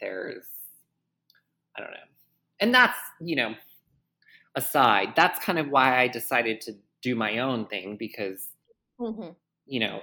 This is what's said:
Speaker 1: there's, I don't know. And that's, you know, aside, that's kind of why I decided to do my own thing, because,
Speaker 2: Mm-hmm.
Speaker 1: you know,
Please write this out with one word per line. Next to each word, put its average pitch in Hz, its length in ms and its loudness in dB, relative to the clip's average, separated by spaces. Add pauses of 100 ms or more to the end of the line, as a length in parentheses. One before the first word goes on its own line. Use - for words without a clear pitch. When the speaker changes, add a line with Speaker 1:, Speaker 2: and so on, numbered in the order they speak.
Speaker 1:
there's, 95 460 -10 (1300)
I - 40 -12
don't - 100 -14
know. - 60 -18 (640)
And 233 140 2
that's, 254 240 6 (220)
you 165 160 -4
know, 113 180 -2 (1000)
aside, 113 640 4
that's 175 280 4
kind 180 140 0
of 151 120 -2
why 131 300 6
I 127 80 4
decided 117 540 -2
to 110 120 -12 (280)
do 127 120 -2
my 110 240 -2
own 123 280 -2
thing, 101 300 -10
because, 104 540 -8 (480)
Speaker 2:
Mm-hmm. 220 320 -10 (360)
Speaker 1:
you 135 140 -4
know, 107 220 -2